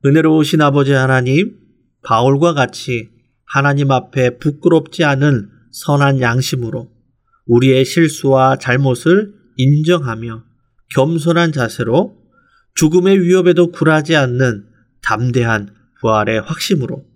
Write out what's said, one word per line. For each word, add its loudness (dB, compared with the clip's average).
은혜로우신 2
아버지 2
하나님, 0
바울과 2
같이 -6
하나님 0
앞에 -2
부끄럽지 -2
않은 0
선한 0
양심으로 -4
우리의 4
실수와 0
잘못을 0
인정하며 -2
겸손한 0
자세로 -4
죽음의 2
위협에도 2
굴하지 0
않는 0
담대한 -2
부활의 0
확신으로 -6